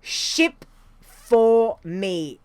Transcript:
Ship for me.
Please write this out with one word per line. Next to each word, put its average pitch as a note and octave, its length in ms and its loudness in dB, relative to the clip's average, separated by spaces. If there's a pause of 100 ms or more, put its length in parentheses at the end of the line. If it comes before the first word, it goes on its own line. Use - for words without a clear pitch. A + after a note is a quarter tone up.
Ship - 640 -4 (340)
for A3+ 840 2
me. E3+ 600 -6